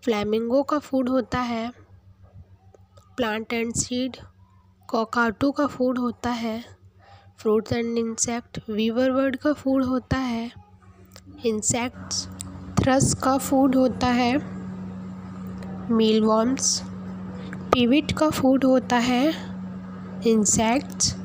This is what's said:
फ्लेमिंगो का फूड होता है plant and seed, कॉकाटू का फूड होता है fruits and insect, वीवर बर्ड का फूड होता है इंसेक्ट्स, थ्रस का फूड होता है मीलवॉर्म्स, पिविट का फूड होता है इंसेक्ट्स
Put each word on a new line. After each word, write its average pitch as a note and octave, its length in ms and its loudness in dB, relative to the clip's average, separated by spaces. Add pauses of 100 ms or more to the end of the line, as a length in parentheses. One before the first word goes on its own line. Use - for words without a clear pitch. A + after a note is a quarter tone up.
फ्लेमिंगो A3+ 600 0
का G4 160 0
फूड C4 300 -2
होता B3+ 300 0
है A#3+ 320 -4 (1500)
plant A3 340 -2
and A#3 240 -4
seed, B3 400 -4 (720)
कॉकाटू A#3 640 0
का C#4+ 160 0
फूड B3+ 300 0
होता A#3+ 340 -2
है A#3 320 -4 (800)
fruits G#3+ 300 2
and A#3 260 0
insect, A#3 600 -4 (100)
वीवर A3 420 2
बर्ड C4+ 260 2
का D4+ 160 0
फूड C4+ 320 2
होता B3+ 320 0
है A#3+ 340 -4 (920)
इंसेक्ट्स, A#3 800 -2 (540)
थ्रस C4 340 2 (100)
का C4+ 140 2
फूड C4+ 380 2
होता B3+ 320 2
है B3 260 2 (1600)
मीलवॉर्म्स, A3 880 4 (920)
पिविट B3 440 4
का D#4 120 4
फूड C4+ 360 4
होता B3+ 320 4
है B3 300 2 (1000)
इंसेक्ट्स A3+ 960 2